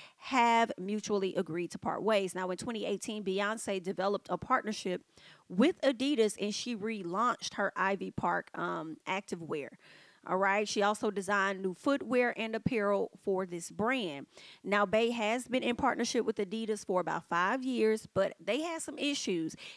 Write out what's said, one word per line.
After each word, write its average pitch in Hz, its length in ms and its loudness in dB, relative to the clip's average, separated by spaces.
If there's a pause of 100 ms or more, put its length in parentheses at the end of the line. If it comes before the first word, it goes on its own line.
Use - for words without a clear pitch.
(160)
have 233 600 4
mutually 202 600 -2
agreed 170 360 -2
to - 60 -12
part - 240 -4
ways. 196 320 2
Now, 185 160 -4
in 269 60 -2
twenty 226 280 -6
eighteen, 208 380 -4
Beyonce 202 580 -2
developed 190 480 -2
a 180 80 -2
partnership 208 680 0 (460)
with 233 340 4
Adidas, 254 580 2
and 202 120 -2
she 240 220 -6
relaunched 208 800 -2
her 202 220 0
Ivy 190 340 0
Park, - 480 -2
um, 170 380 -4 (100)
activewear. 156 600 -6 (580)
All 180 100 2
right. 196 320 4
She 208 140 2
also 214 280 2
designed 196 520 0
new 185 100 0
footwear 247 640 2
and 226 160 -4
apparel 202 560 2 (140)
for 190 220 0
this 170 240 -8
brand. 233 560 -2 (360)
Now, 202 220 4
Bey 226 280 4
has 233 360 0
been 254 140 0
in 240 140 0
partnership 240 500 2
with 220 100 0
Adidas 214 480 -4
for 180 160 2
about 165 300 -2
five 196 340 2
years, 220 480 2
but 190 260 2
they 208 220 -2
had 330 220 -4
some - 160 -10
issues. 190 580 -2 (200)